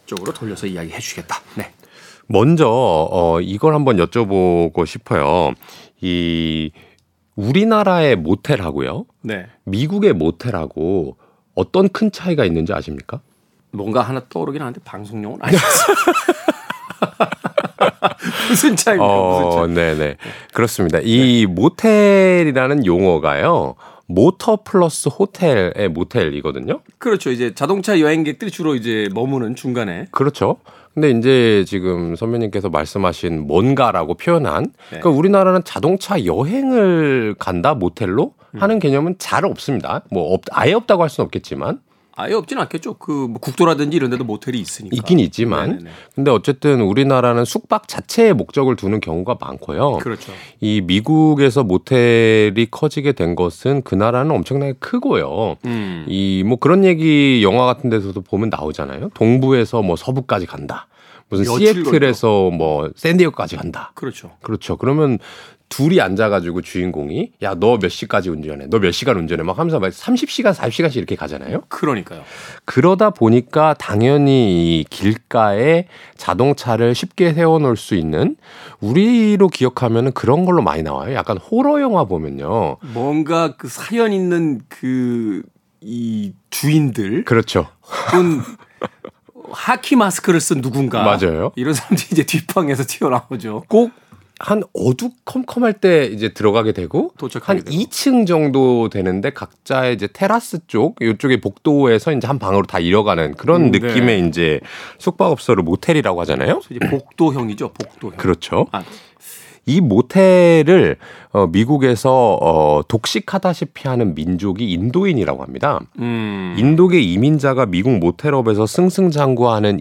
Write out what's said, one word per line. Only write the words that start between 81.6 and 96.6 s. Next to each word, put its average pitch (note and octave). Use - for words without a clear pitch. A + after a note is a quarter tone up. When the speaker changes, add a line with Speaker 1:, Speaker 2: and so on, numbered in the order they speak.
Speaker 2:
영화 G#3+
보면요. D#2+
Speaker 1:
뭔가 D3+
그 -
사연 A3
있는 E3+
그 A#2+
이 A2
주인들. C#3
Speaker 2:
그렇죠. G#2+
Speaker 1:
혹은 E3+
<laughs> -
하키 -
마스크를 F#3+
쓴 D3
누군가. B2
Speaker 2:
맞아요. F#2+
Speaker 1:
이런 C3+
사람들이 -
이제 D#3
뒷방에서 C#3+
튀어나오죠. B2
Speaker 2:
꼭 A#3
한 G#3
어두컴컴할 A#3
때 E3
이제 G#2
들어가게 G#2+